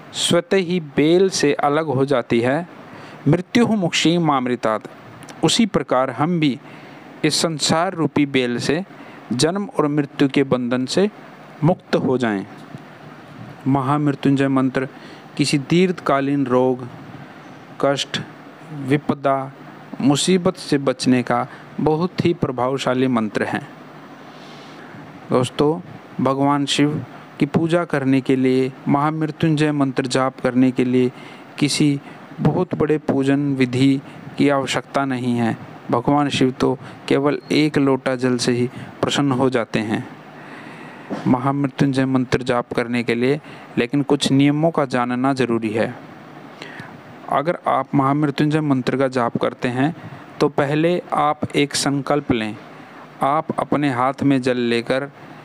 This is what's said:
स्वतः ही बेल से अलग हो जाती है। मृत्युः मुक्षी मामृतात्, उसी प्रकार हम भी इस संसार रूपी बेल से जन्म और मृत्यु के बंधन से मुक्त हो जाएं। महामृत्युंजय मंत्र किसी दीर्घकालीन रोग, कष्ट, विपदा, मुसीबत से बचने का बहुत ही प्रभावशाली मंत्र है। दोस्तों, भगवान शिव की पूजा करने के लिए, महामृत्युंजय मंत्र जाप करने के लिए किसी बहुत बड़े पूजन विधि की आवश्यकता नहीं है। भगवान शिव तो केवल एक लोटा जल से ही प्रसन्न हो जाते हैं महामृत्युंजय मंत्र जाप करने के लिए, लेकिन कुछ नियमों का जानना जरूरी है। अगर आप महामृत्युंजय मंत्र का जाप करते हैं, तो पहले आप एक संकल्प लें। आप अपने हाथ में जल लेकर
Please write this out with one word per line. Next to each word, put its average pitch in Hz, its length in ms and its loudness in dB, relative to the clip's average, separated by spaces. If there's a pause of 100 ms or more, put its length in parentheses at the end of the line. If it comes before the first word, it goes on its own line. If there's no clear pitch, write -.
(120)
स्वतः - 440 0
ही 180 240 0
बेल 160 500 4
से 143 240 2
अलग 147 320 0
हो 135 180 0
जाती 123 360 2
है। 139 280 0 (600)
मृत्युः 185 400 2
मुक्षी 175 500 2
मामृतात्, 123 720 0 (560)
उसी 214 220 4
प्रकार 131 440 0
हम 160 300 0
भी 143 200 0 (640)
इस 151 180 0
संसार 165 520 0
रूपी 147 320 0
बेल 127 320 0
से 156 260 0 (480)
जन्म 170 360 0 (100)
और 151 100 2
मृत्यु 147 400 0
के 139 160 2
बंधन 127 420 0
से 196 240 0 (540)
मुक्त 185 320 2
हो 147 220 0
जाएं। 104 280 -2 (1200)
महामृत्युंजय 139 840 2
मंत्र 131 400 0 (480)
किसी 147 220 2
दीर्घकालीन 143 880 2
रोग, 127 400 2 (920)
कष्ट, 139 400 -2 (520)
विपदा, 139 800 -2 (480)
मुसीबत 175 560 2
से - 220 0
बचने 127 440 2
का 123 240 -2 (340)
बहुत 156 440 0
ही 170 100 4
प्रभावशाली 127 720 0
मंत्र 113 380 0
है। - 240 -6 (1600)
दोस्तों, 147 500 0 (440)
भगवान 139 420 2
शिव 147 380 0 (340)
की 151 80 2
पूजा 165 380 2
करने 135 360 2
के 131 160 2
लिए, 131 360 2 (160)
महामृत्युंजय 151 840 2
मंत्र 135 340 0
जाप 131 340 -2
करने 127 300 4
के 123 140 0
लिए 123 280 2 (460)
किसी 143 420 2 (400)
बहुत 165 340 0
बड़े 156 240 0
पूजन 139 560 0
विधि 131 460 2 (380)
की 143 100 4
आवश्यकता 139 560 0
नहीं 123 320 -2
है। 113 200 0 (340)
भगवान 143 380 2
शिव 127 220 2
तो 131 280 0 (300)
केवल 139 320 2 (120)
एक 151 260 2
लोटा 135 380 2
जल 127 200 0
से 123 160 0
ही 123 180 0 (320)
प्रसन्न 143 300 0
हो 131 180 2
जाते 117 280 -2
हैं 113 400 -4 (1080)
महामृत्युंजय 135 800 0
मंत्र 127 380 0
जाप 120 300 -2
करने 120 320 -2
के 117 100 0
लिए, 127 260 0 (380)
लेकिन 123 240 0
कुछ 143 300 0
नियमों 143 380 4
का 156 140 0
जानना 127 480 0
जरूरी 117 360 0
है। 110 260 -2 (1300)
अगर 147 300 -2 (100)
आप 131 260 0
महामृत्युंजय 147 640 2
मंत्र 135 360 0
का 135 120 0
जाप 123 280 -2
करते 120 320 -2
हैं, 131 280 -2 (440)
तो 151 80 4
पहले 151 540 0 (100)
आप 151 280 0 (160)
एक 143 180 0
संकल्प 143 580 -2
लें। 110 240 -2 (680)
आप 147 240 0 (120)
अपने 143 320 0
हाथ 127 320 0
में 139 200 4
जल 123 140 0
लेकर 123 540 0 (340)